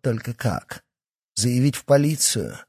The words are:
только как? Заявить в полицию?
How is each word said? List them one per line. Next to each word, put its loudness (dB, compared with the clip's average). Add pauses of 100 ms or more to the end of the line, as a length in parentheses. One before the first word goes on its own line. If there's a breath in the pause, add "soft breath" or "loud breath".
только -4
как? -6 (520)
Заявить 2
в -12
полицию? 2 (120)